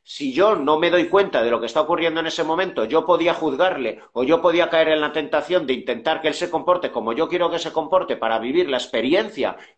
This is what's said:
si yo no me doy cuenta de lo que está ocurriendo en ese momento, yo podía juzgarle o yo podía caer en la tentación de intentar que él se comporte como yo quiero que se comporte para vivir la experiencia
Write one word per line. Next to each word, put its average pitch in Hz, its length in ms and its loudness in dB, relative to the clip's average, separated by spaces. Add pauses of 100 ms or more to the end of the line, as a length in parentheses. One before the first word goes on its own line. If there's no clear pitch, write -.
si - 300 -8
yo 196 220 4
no 151 240 2
me 170 120 2
doy 170 180 2
cuenta 185 340 2
de 117 80 2
lo 117 80 2
que 113 80 -4
está 156 140 -2
ocurriendo 160 400 0
en 160 60 -2
ese 160 180 -4
momento, 165 400 -2
yo 156 220 0
podía 165 260 2
juzgarle 147 680 -2 (120)
o 120 100 -2
yo 160 200 2
podía 170 260 4
caer 160 200 4
en 156 120 2
la 147 100 0
tentación 156 560 -2
de 131 60 0
intentar 127 480 -2
que 156 80 0
él 147 60 -2
se 170 160 -6
comporte 170 420 0
como 113 220 -4
yo 147 140 0
quiero 175 220 0
que 165 80 -4
se 156 140 -8
comporte 160 460 0
para 113 200 0
vivir 139 300 0
la 131 80 -2
experiencia 127 800 -2 (220)